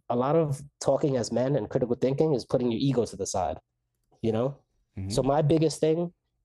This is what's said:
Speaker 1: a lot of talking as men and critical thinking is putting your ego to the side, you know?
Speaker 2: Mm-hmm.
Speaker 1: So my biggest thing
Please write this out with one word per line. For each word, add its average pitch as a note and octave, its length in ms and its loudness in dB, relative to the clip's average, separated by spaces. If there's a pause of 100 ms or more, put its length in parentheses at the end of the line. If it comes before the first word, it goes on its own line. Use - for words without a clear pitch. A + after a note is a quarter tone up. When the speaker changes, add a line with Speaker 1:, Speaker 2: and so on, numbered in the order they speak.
Speaker 1:
a A#2+ 60 -2
lot C3 220 0
of D3 260 -2 (180)
talking C#3 360 0
as A#2 160 -4
men B2+ 240 0
and G#2 120 -4
critical A#2+ 280 0
thinking C#3 380 2
is A2+ 100 -2
putting B2 260 0
your A2+ 100 -2
ego B2+ 240 2
to G2 120 -8
the F#2+ 100 -6
side, E2 320 -4 (640)
you A2 80 0
know? B2 280 -2 (380)
Speaker 2:
Mm-hmm. F#2+ 140 -8
Speaker 1:
So B2+ 140 0
my C#3 180 2
biggest D#3 380 2
thing E3 320 0 (320)